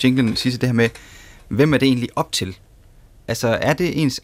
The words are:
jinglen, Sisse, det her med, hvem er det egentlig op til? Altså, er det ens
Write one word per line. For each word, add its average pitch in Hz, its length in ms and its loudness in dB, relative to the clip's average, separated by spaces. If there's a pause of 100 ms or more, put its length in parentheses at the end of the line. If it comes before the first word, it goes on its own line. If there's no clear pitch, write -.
jinglen, 127 320 2
Sisse, 123 240 -2
det 127 100 0
her 123 40 0
med, 113 160 4 (580)
hvem 143 260 2
er 131 40 2
det 135 100 2
egentlig 123 280 0
op - 160 -4
til? - 260 -6 (680)
Altså, 117 200 -4 (140)
er 135 120 0
det 160 280 -2
ens 139 220 -2